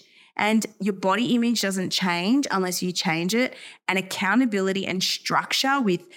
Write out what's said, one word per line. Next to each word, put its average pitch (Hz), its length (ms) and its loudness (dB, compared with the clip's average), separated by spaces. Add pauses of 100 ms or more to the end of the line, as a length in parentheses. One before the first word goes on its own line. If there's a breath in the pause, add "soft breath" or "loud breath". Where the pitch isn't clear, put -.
(360 soft breath)
And 214 300 2 (160)
your 202 120 -2
body 190 420 0
image 233 260 2
doesn't 190 300 -2
change 185 580 0
unless 185 320 -2
you 180 100 -2
change 175 440 0
it. 254 180 0 (340 loud breath)
And 185 120 2
accountability 190 840 0
and 180 160 -4
structure 220 800 0
with 190 220 2 (160)